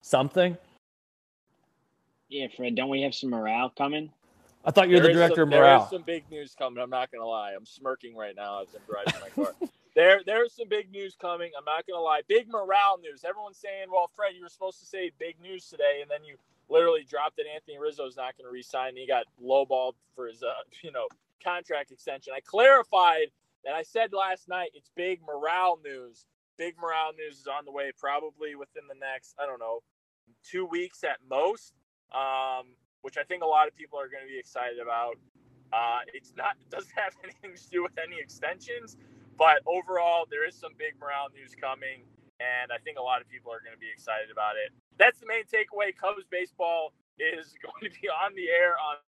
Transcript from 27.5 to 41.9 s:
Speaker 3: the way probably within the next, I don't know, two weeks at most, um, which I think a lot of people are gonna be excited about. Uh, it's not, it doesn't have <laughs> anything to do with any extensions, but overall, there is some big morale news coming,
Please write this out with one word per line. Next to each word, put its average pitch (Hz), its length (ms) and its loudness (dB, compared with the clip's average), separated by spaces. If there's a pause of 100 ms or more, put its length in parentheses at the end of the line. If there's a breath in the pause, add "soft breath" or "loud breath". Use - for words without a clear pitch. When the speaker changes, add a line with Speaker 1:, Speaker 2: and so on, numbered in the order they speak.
Speaker 3:
the 139 80 -16
way 139 260 -6
probably 147 560 -6
within 143 340 -18
the 139 60 -18
next, 135 480 -12
I 143 40 -4
don't 127 120 -10
know, 117 220 -6 (680)
two 185 180 -6
weeks 175 360 -8
at 160 140 -4 (120)
most, 160 440 -2 (420)
um, 131 520 -4 (360)
which 135 160 -10
I 143 60 -6
think 180 180 -8
a 160 40 -2
lot 151 200 4
of 151 80 -10
people 147 240 -14
are 135 100 -8
gonna 135 220 -18
be 131 80 -12
excited 123 400 -8
about. 117 380 -6 (560)
Uh, 117 420 -2
it's - 220 -18
not, - 240 -4
it - 100 -20
doesn't - 240 -12
have 196 240 -6
<laughs> - 60 -20
anything 190 320 -20
to - 140 -20
do 175 120 -2
with 180 160 -8
any 165 220 -10
extensions, 226 760 -10 (420 soft breath)
but 156 260 8
overall, 170 640 0
there 147 180 -4
is 175 80 -8
some 160 220 -16
big 151 240 -8
morale 143 320 -6
news 135 240 -20
coming, 131 480 -8 (400)